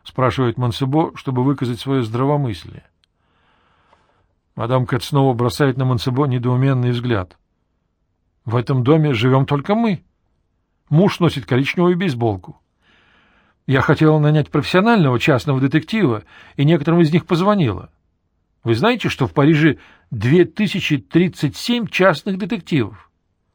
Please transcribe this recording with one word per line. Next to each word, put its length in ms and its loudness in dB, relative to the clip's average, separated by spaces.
спрашивает 520 -2
Монсебо, 600 -2
чтобы 260 -4
выказать 380 -2
свое 220 -2
здравомыслие. 800 -4
Мадам 320 -2
Кэт 160 -4
снова 320 0
бросает 420 -2
на 80 -2
Монсебо 420 -2
недоуменный 640 0
взгляд. 460 -4
«В 100 -6
этом 300 0
доме 300 2
живем 320 2
только 280 -2
мы. 300 -2
Муж 280 4
носит 280 -2
коричневую 500 0
бейсболку. 640 -4
Я 140 2
хотела 380 4
нанять 320 2
профессионального 680 2
частного 420 0
детектива, 640 0
и 80 0
некоторым 360 4
из 120 4
них 140 2
позвонила. 640 0
Вы 120 0
знаете, 320 0
что 180 -2
в 60 -6
Париже 460 2
две 320 2
тысячи 540 -4
тридцать 580 -2
семь 320 -4
частных 500 0
детективов?» 720 -4